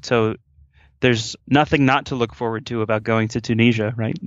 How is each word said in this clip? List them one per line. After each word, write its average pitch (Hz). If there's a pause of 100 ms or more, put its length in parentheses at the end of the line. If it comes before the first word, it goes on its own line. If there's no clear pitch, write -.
so 110 (640)
there's 117 (100)
nothing 143
not 131
to 143
look 117
forward 113
to 117
about 107
going 113
to 113
Tunisia, 113
right? 110